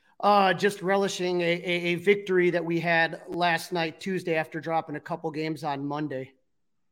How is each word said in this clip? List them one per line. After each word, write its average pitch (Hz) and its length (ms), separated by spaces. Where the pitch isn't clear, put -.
Uh, 196 340
just 196 280
relishing 180 600
a, - 20
a, 175 400
a - 20
victory 185 540
that 170 140
we 165 160
had 165 480
last 175 460
night, 165 260
Tuesday, 180 360
after 160 260
dropping 156 340
a 147 40
couple 165 320
games 156 320
on 143 220
Monday. 143 460